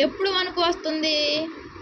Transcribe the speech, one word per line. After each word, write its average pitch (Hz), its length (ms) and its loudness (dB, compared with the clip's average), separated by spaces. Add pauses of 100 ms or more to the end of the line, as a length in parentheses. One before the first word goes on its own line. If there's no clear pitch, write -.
ఎప్పుడు 392 280 2
వణుకు 359 320 0
వస్తుంది? 311 760 2 (440)